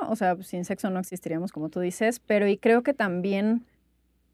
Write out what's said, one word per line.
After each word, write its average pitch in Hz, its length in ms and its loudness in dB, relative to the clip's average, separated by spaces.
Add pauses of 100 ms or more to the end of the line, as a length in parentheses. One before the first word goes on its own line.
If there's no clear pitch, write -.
o 220 80 -2
sea, 185 260 0
sin 175 220 -6
sexo 196 240 -6
no 185 120 -4
existiríamos, 170 520 -6
como 156 160 -6
tú 180 120 -6
dices, 220 380 -2
pero 208 300 2
y 196 80 4
creo 233 260 4
que 277 120 2
también 196 720 0 (680)